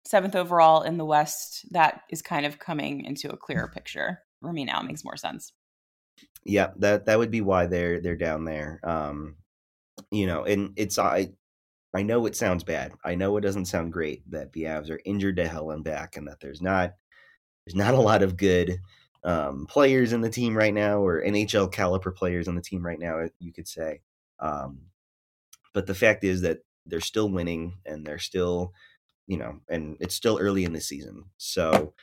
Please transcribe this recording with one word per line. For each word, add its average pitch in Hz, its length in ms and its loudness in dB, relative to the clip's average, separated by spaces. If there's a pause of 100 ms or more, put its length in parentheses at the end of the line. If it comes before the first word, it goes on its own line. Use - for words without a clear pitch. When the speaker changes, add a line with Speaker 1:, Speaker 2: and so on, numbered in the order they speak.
Speaker 1:
seventh 196 300 2
overall 170 480 8
in 170 160 -2
the 156 60 -2
West, 151 680 0
that 165 300 2 (100)
is 160 120 -10
kind 147 220 -2
of 147 140 -4
coming 143 460 -6
into 147 260 -8
a - 60 -10
clearer - 360 -6
picture. - 480 -6 (200)
For 170 120 -10
me 151 120 -4
now, - 160 -2
it - 60 -8
makes - 180 -10
more - 120 -10
sense. - 360 -10 (920)
Speaker 2:
Yeah, 98 340 2
that, 101 280 2
that 110 120 6
would 113 120 2
be 113 100 -2
why 95 260 2
they're, 87 340 0
they're 85 160 -2
down 80 280 -2
there. 78 380 -8
Um, 76 540 -6 (760)
you 101 160 0
know, 85 160 -2
and 101 340 0
it's, 104 220 -2
I, 95 300 2 (640)
I 98 80 0
know 113 240 2
it - 80 -2
sounds 90 300 0
bad. 73 300 -4 (100)
I 87 100 -2
know 98 220 0
it 104 60 0
doesn't 98 240 -2
sound 85 260 -4
great 78 400 -6
that 69 200 -10
the 80 120 -6
Avs 78 260 -6
are 78 140 -8
injured 98 320 0
to 85 100 2
hell 80 240 -6
and 78 140 -8
back, 76 320 -6
and 76 100 -12
that 71 140 -16
there's 71 220 -14
not, 92 320 0 (720)
there's 87 120 -6
not 101 180 4
a 131 60 6
lot 107 220 6
of 92 140 2
good, 90 440 4 (420)
um, 76 440 -2
players 131 460 4
in 117 80 0
the 113 100 0
team 117 260 0
right 107 180 4
now, 104 240 2
or 90 240 2
N 104 140 2
H 104 180 0
L 98 140 4
caliber 92 420 0
players 87 380 -2
on 87 80 -2
the 87 60 -4
team 87 220 -6
right 85 140 -6
now, 82 220 -4 (180)
you 85 140 -14
could 85 160 -16
say. 80 320 -8 (400)
Um, 69 400 -6 (920)
but 98 140 -2
the 98 80 -2
fact 107 300 4
is 92 160 2
that 82 180 0 (280)
they're 80 140 -4
still 107 280 0
winning, 85 460 -4 (100)
and 76 220 -12
they're 76 120 -10
still, 90 540 -2 (540)
you 95 100 -4
know, 67 320 -10
and 78 320 -6
it's 90 140 -6
still 110 240 2
early 98 260 2
in 85 80 -2
the 80 80 -6
season. 71 440 -12 (120)
So 80 560 0 (100)